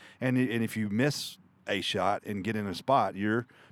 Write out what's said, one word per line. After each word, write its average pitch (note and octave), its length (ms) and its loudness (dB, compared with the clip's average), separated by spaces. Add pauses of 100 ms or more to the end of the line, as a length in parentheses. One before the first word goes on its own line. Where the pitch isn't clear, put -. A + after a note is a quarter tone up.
(200)
And, B2+ 180 2
and A#2 260 2
if A2 120 -4
you G#2+ 140 -2
miss B2+ 480 0 (300)
a G2+ 140 0
shot G2 440 0
and G2+ 180 -6
get G#2+ 120 -2
in G#2 120 -2
a F#2+ 60 -4
spot, G#2 420 2
you're G#2+ 300 0 (260)